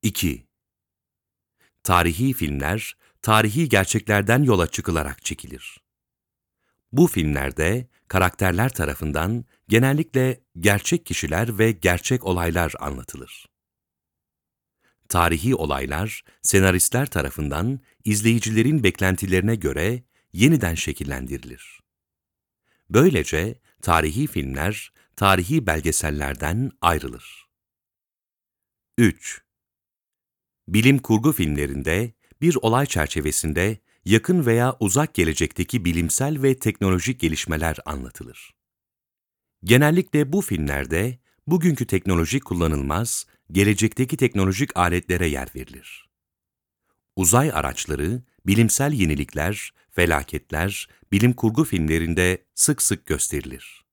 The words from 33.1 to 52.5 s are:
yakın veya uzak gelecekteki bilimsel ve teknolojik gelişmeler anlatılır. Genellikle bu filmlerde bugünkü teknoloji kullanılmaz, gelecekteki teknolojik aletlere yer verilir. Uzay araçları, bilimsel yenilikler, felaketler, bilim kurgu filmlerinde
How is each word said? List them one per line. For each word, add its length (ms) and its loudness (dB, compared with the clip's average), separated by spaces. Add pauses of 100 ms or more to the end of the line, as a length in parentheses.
yakın 400 4
veya 340 2
uzak 340 0
gelecekteki 720 -2
bilimsel 580 -2
ve 160 2
teknolojik 600 -2
gelişmeler 640 -4
anlatılır. 680 -14 (1120)
Genellikle 720 2
bu 80 2
filmlerde 800 -2 (280)
bugünkü 400 2
teknoloji 520 0
kullanılmaz, 840 -2 (260)
gelecekteki 640 0
teknolojik 600 0
aletlere 500 0
yer 280 -4
verilir. 540 -18 (1040)
Uzay 360 2
araçları, 720 -4 (220)
bilimsel 480 4
yenilikler, 800 -2 (180)
felaketler, 960 -2 (220)
bilim 220 4
kurgu 300 0
filmlerinde 840 0 (100)